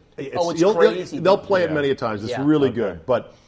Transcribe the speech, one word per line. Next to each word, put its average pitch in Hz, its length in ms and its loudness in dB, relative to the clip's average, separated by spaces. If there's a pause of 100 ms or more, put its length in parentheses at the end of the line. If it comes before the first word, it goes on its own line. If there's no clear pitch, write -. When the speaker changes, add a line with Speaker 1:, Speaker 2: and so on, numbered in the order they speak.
(180)
Speaker 1:
it's, 131 200 -12
Speaker 2:
Oh, 170 120 -2
it's 165 100 -4
Speaker 1:
you'll, 196 140 4
Speaker 2:
crazy. 170 460 0
Speaker 1:
they'll 190 180 4
play 196 240 0
it 160 80 -2
Speaker 3:
Yeah. 156 60 -2
Speaker 1:
many 143 140 0
a 135 40 0
times. 107 300 -6
It's 120 80 -6
Speaker 2:
Yeah. 131 120 -6
Speaker 1:
really 147 240 4
Speaker 3:
Okay. 113 80 -6
Speaker 1:
good. 90 300 -6
But 120 260 -2 (160)